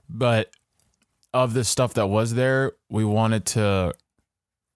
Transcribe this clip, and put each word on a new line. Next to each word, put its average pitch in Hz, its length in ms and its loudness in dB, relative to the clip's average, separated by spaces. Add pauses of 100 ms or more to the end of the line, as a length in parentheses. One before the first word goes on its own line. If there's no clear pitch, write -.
(100)
But 113 400 0 (840)
of 127 220 0
the 127 80 0
stuff 120 320 -2
that 104 140 2
was 110 260 0
there, 131 380 0 (160)
we 110 160 -2
wanted 110 420 0
to, 98 460 0 (840)